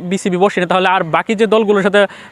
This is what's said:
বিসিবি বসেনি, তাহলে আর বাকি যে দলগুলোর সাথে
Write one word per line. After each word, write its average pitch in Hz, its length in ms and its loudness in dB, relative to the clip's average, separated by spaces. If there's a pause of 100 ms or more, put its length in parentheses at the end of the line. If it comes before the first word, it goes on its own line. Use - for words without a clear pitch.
বিসিবি 180 360 -4
বসেনি, 185 300 0
তাহলে 185 220 0
আর 185 140 0
বাকি 165 320 -2
যে 214 120 0
দলগুলোর 208 360 2
সাথে 202 240 2 (260)